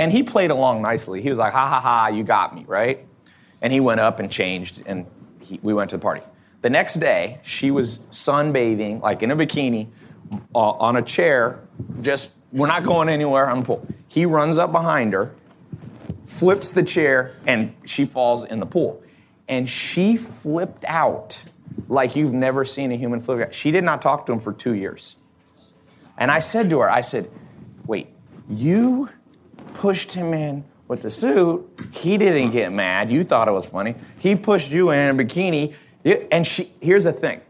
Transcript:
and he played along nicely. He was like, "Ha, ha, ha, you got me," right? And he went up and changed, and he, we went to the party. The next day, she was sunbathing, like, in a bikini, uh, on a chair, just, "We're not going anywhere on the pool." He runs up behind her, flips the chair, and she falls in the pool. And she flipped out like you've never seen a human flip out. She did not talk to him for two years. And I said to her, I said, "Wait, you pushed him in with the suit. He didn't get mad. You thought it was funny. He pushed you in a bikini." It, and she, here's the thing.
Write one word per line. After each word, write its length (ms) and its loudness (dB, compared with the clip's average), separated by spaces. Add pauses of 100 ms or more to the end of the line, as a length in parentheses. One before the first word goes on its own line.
and 100 2
he 140 4
played 260 2
along 320 2
nicely. 400 -4
He 80 -2
was 80 -2
like, 140 2
"Ha, 160 2
ha, 120 2
ha, 280 2
you 160 -2
got 320 2
me," 100 -16
right? 400 -2 (540)
And 120 -2
he 60 4
went 220 4
up 180 2
and 100 -6
changed, 580 -4
and 200 -8 (340)
he, 220 -14
we 100 0
went 180 0
to 60 -6
the 60 -8
party. 200 -4 (400)
The 80 2
next 240 2
day, 500 0
she 260 -2
was 280 0 (120)
sunbathing, 920 0
like, 220 0
in 80 0
a 60 0
bikini, 500 0 (680)
uh, 40 2
on 380 2
a 60 2
chair, 580 2 (400)
just, 340 -2 (180)
"We're 140 0
not 160 0
going 260 2
anywhere 400 2
on 120 0
the 60 -4
pool." 200 -6 (220)
He 180 0
runs 320 2
up 140 0
behind 400 0
her, 200 -2 (920)
flips 460 0
the 100 2
chair, 500 2 (140)
and 280 0 (100)
she 200 -2
falls 400 0
in 140 -8
the 80 -4
pool. 340 -2 (480)
And 200 -2
she 480 0
flipped 720 -6
out 580 -2 (440)
like 280 2
you've 160 2
never 320 0
seen 280 -6
a 40 -4
human 240 -4
flip 260 -2
out. 80 -10
She 160 -2
did 140 2
not 180 0
talk 240 0
to 60 -2
him 60 -2
for 140 -8
two 220 -2
years. 420 -8 (1000)
And 120 2
I 100 4
said 300 0
to 100 4
her, 100 4
I 100 2
said, 300 -6 (560)
"Wait, 220 -4 (400)
you 600 2 (640)
pushed 380 -2
him 200 -4
in 320 -4 (240)
with 140 -6
the 80 -6
suit. 560 2 (240)
He 280 0
didn't 340 4
get 200 0
mad. 380 0
You 140 2
thought 240 2
it 40 2
was 160 0
funny. 260 -4 (240)
He 180 2
pushed 340 2
you 200 4
in 280 2
a 60 2
bikini." 500 -2 (300)
It, 280 2
and 140 4
she, 340 -6
here's 240 4
the 80 2
thing. 380 -4